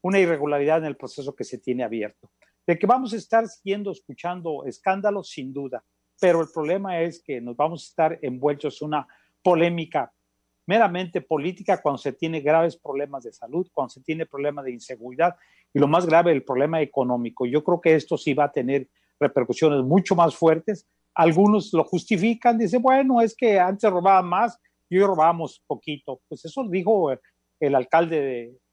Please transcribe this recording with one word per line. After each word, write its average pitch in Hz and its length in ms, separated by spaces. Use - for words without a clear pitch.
una 190 180
irregularidad 147 600
en 160 60
el 143 120
proceso 135 380
que 123 80
se 110 160
tiene 127 240
abierto. 107 480
De 170 120
que 202 100
vamos 247 260
a 226 40
estar 226 300
siguiendo 202 440
escuchando 165 720
escándalos, 196 640
sin 135 240
duda, 131 320
pero 165 220
el 156 120
problema 175 460
es 165 240
que 131 160
nos 120 160
vamos 156 280
a - 40
estar 160 360
envueltos 143 580
en 151 60
una 151 200
polémica 170 720
meramente 185 540
política 180 600
cuando 143 160
se 131 160
tiene 160 280
graves 160 360
problemas 139 460
de 117 100
salud, 151 400
cuando 131 160
se 135 120
tiene 160 240
problemas 143 400
de 127 80
inseguridad 127 640
y 143 60
lo 143 80
más 175 180
grave, 170 260
el 139 120
problema 151 380
económico. 123 680
Yo 147 160
creo 170 180
que 160 140
esto 156 220
sí 143 180
va 147 80
a 143 80
tener 135 360
repercusiones 139 640
mucho 180 300
más 170 220
fuertes. 165 500
Algunos 180 580
lo 160 100
justifican, 226 760
dicen, 233 240
"Bueno, 262 400
es 226 140
que 214 240
antes 196 300
robaban 185 380
más 196 320
y 175 80
hoy 196 80
robamos 165 600
poquito". 143 640
Pues - 180
eso 254 240
dijo 180 420
el 143 140
alcalde 160 480
de, 123 360